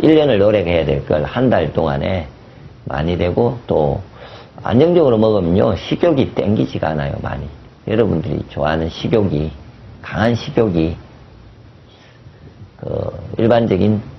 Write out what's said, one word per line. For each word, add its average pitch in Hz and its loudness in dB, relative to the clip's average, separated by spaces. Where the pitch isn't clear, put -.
일 156 6
년을 143 4
노력해야 92 4
될 71 0
걸 76 0
한 123 0
달 85 0
동안에 82 -2
많이 80 -4
되고, 113 0
또 76 0
안정적으로 147 4
먹으면요, 107 2
식욕이 156 0
땡기지가 101 -2
않아요, 71 -4
많이. - -8
여러분들이 90 0
좋아하는 80 -2
식욕이, 78 -2
강한 110 -2
식욕이, 92 0
그, - -6
일반적인 107 2